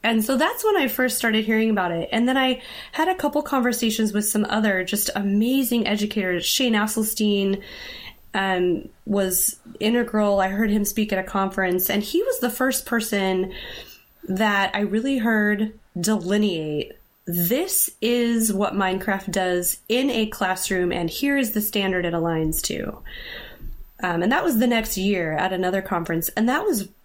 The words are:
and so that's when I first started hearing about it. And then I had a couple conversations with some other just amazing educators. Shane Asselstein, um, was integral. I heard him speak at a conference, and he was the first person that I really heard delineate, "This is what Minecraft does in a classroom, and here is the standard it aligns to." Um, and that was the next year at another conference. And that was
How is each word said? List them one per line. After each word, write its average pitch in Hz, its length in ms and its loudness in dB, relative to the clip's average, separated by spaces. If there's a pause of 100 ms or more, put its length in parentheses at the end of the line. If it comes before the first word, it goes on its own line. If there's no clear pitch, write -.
and 220 220 2
so 269 140 2
that's 381 260 0
when 415 140 4
I 277 100 4
first 247 300 0
started 220 260 2
hearing 220 280 2
about 185 200 0
it. 165 220 -2
And 240 160 2
then 262 80 2
I 254 240 2 (320)
had 330 160 2
a 370 60 2
couple 294 260 0
conversations 226 720 0
with 208 100 0
some 208 220 0
other 202 400 0
just - 280 -2
amazing 226 760 2
educators. 202 580 -2
Shane 247 280 2
Asselstein, 208 880 0 (720)
um, 180 540 0 (180)
was 196 520 0 (220)
integral. 214 600 2
I 190 100 2
heard 202 200 0
him 208 160 2
speak 208 260 -2
at 190 80 0
a 190 40 -4
conference, 190 680 0
and 208 140 0
he 339 200 0
was 494 160 -2
the 247 100 0
first 254 360 -2
person 196 640 0 (760)
that 196 460 0
I 202 80 -2
really 226 360 0
heard 214 560 2 (260)
delineate, 175 960 0 (320)
"This 185 640 0 (120)
is 233 520 2
what 196 220 0
Minecraft 196 560 -2
does 180 480 0 (100)
in 262 220 2
a 220 160 0
classroom, 185 680 -2
and 170 160 -2
here 277 280 0
is 233 140 0
the 214 100 0
standard 190 440 0
it 170 80 -2
aligns 160 500 0
to." - 360 -6 (1000)
Um, 170 220 0
and 214 80 2
that 302 140 2
was 247 140 4
the 247 80 4
next 226 300 0
year 185 360 0
at 160 180 0
another 185 300 0
conference. 170 480 -2
And 220 180 0
that 302 180 0
was 233 220 0 (180)